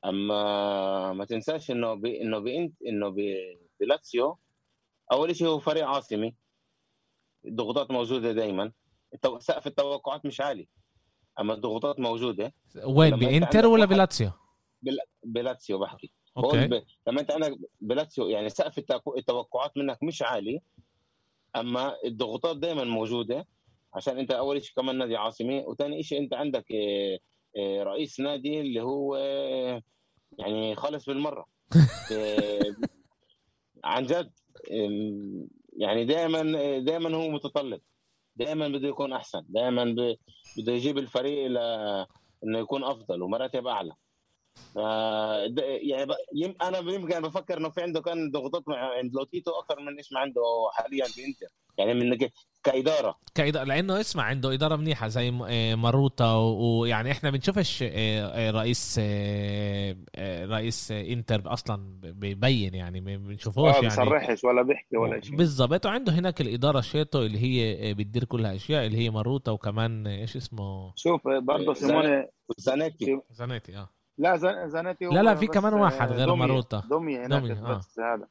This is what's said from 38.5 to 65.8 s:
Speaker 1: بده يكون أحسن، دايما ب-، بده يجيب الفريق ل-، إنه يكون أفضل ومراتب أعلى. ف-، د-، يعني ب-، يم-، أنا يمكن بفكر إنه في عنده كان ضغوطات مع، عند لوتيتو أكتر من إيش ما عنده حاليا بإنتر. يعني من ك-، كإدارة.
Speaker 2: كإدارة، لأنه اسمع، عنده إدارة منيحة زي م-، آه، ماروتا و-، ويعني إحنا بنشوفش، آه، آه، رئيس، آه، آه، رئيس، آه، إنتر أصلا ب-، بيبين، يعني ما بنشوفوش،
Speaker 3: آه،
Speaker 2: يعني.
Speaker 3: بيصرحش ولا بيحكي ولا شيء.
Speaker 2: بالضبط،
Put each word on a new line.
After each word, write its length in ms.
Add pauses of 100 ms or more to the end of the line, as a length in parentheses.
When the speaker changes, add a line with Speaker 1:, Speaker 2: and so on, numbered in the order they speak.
Speaker 1:
بده 200
يكون 240
أحسن، 360
دايما 360
ب-، 320 (420)
بده 140
يجيب 260
الفريق 480
ل-، 600 (380)
إنه 140
يكون 260
أفضل 380
ومراتب 440
أعلى. 260 (840)
ف-، 40 (720)
د-، 340
يعني 240
ب-، 100 (180)
يم-، 280
أنا 160
يمكن 420
بفكر 380
إنه 120
في 120
عنده 180
كان 300
ضغوطات 380
مع، 80 (220)
عند 160
لوتيتو 360
أكتر 300
من 160
إيش 160
ما 80
عنده 220 (300)
حاليا 320
بإنتر. 420 (320)
يعني 160
من 200
ك-، 180 (320)
كإدارة. 540 (160)
Speaker 2:
كإدارة، 300
لأنه 360
اسمع، 220
عنده 320
إدارة 220
منيحة 320
زي 220
م-، 120
آه، 320
ماروتا 600
و-، 460
ويعني 300
إحنا 200
بنشوفش، 520
آه، 60
آه، 600
رئيس، 520
آه، 920 (200)
آه، 300
رئيس، 460
آه، 200
إنتر 340
أصلا 300
ب-، 440
بيبين، 540
يعني 260
ما 160
بنشوفوش، 540
Speaker 3:
آه، 40
Speaker 2:
يعني. 140
Speaker 3:
بيصرحش 560
ولا 180
بيحكي 340
ولا 240
شيء. 160
Speaker 2:
بالضبط، 500